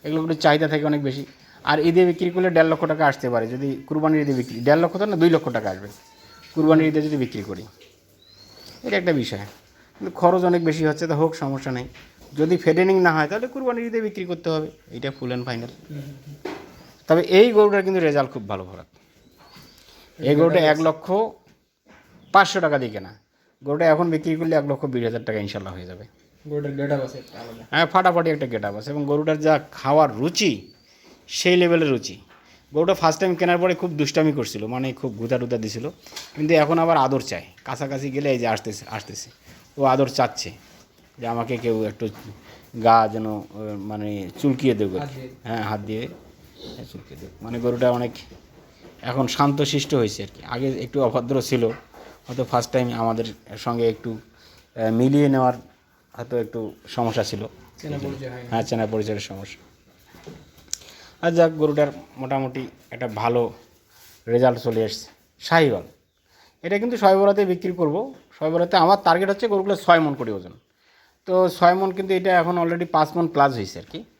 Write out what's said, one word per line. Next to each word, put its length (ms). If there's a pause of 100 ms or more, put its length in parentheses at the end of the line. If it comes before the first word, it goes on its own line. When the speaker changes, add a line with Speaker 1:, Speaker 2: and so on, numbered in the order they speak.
Speaker 1:
এগুলো 200
একটু 120 (100)
চাহিদা 220
থাকে 240
অনেক 120
বেশি। 200 (400)
আর 140 (100)
ঈদে 180
বিক্রি 300
করলে 140
দেড় 220
লক্ষ 140
টাকা 260
আসতে 220
পারে, 140
যদি 200 (200)
কুরবানির 340
ঈদে 120
বিক্রি, 240 (100)
দেড় 160
লক্ষ 140
তো 80
না, 100
দুই 140
লক্ষ 180 (100)
টাকা 160
আসবে 140 (640)
কুরবানির 340
ঈদে 140
যদি 220
বিক্রি 260
করি, 140 (1200)
এটা 160
একটা 120
বিষয়। 320 (500)
কিন্তু 240
খরচ 240
অনেক 260
বেশি 200
হচ্ছে, 180
তো 140
হোক, 140
সমস্যা 420
নেই। 100 (520)
যদি 180
ফেডেনিং 380 (120)
না 80
হয়, 120
তাহলে 200
কুরবানির 420
ঈদে 120
বিক্রি 240
করতে 280
হবে, 140 (240)
এটা 260
ফুল 120
অ্যান্ড 180
ফাইনাল। 220
Speaker 2:
হুম, 280
হুম, 180 (100)
হুম। 100 (720)
Speaker 1:
তবে 140 (180)
এই 120
গরুটার 340
কিন্তু 220
রেজাল্ট 240
খুব 200
ভালো, 180
ভরাত। 200 (1300)
এই 160
গরুটা 240
Speaker 2:
এটা 140
Speaker 1:
এক 140
লক্ষ 180 (1300)
পাঁচশো 320
টাকা 160
দিয়ে 140
কেনা, 160 (540)
গরুটা 280
এখন 160
বিক্রি 260
করলে 200
এক 160
লক্ষ 140
বিশ 180
হাজার 240
টাকা 180
ইনশাল্লাহ 280
হয়ে 180
যাবে। 140 (420)
Speaker 2:
গরুটার 320
গেটআপ 260
আছে 120
একটা 220
আলাদা। 320
Speaker 1:
হ্যাঁ, 220
ফাটাফাটি 360
একটা 240
গেটআপ 260
আছে, 140
এবং 120
গরুটার 340
যা 140 (180)
খাওয়ার 380 (100)
রুচি, 320 (760)
সেই 340
লেভেলের 320
রুচি। 220 (580)
গরুটা 200
ফার্স্ট 280
টাইম 140
কেনার 220
পরে 180
খুব 240
দুষ্টামি 400
করছিল, 240 (100)
মানে 200
খুব 260
গুঁতা 220
টুতা 160
দিছিল, 280 (500)
কিন্তু 180 (100)
এখন 200
আবার 220
আদর 160
চায়। 240 (200)
কাছাকাছি 500
গেলে 200
এই 40
যে 80
আসতেছে, 420
আসতেছে, 400 (480)
ও 60
আদর 340
চাচ্ছে 320 (720)
যে 80
আমাকে 300
কেউ 180 (160)
একটু 140 (800)
গা 140 (160)
যেন, 140
আহ, 160 (460)
মানে 400 (120)
চুলকিয়ে 400
দেবে। 180
Speaker 2:
হাত 160
দিয়ে। 140 (140)
Speaker 1:
হ্যাঁ, 260
হাত 100
দিয়ে, 240 (720)
হ্যাঁ, 160
চুলকিয়ে 300
দেবে। 200
মানে 180
গরুটা 320
অনেক 200 (920)
এখন 260
শান্তশিষ্ট 640 (100)
হয়েছে 240
আর 80
কি। 80 (140)
আগে 120 (180)
একটু 120 (100)
অভদ্র 340
ছিল, 220 (600)
হয়তো 260
ফার্স্ট 200
টাইম 160 (160)
আমাদের 220 (400)
সঙ্গে 280
একটু, 260
আহ, 800
মিলিয়ে 300
নেওয়ার 240 (600)
হয়তো 240
একটু 220 (360)
সমস্যা 280
ছিল। 180 (360)
Speaker 2:
চেনা 260
পরিচয় 260
হয়নি। 200
Speaker 1:
হ্যাঁ, 140
চেনা 300
পরিচয়ের 260
সমস্যা। 400 (1600)
আর 100
যাক, 200 (100)
গরুটার 260 (300)
মোটামুটি 500 (240)
একটা 160 (140)
ভালো 200 (840)
রেজাল্ট 320
চলে 280
এসছে। 200 (400)
শাহিওয়াল, 380 (800)
এটা 180
কিন্তু 160
শবে 240
বরাতে 240
বিক্রি 360
করবো। 320 (240)
শবে 160
বরাতে 240
আমার 280
টার্গেট 240
হচ্ছে 180
গরুগুলো 280
ছয় 240
মণ 200
করে 120
ওজন, 220 (720)
তো 60 (240)
ছয় 220
মণ, 120
কিন্তু 280
এটা 120 (100)
এখন 220
already 220 (100)
পাঁচ 200
মণ 120
প্লাস 300
হয়েছে 240
আর 100
কি। 80 (200)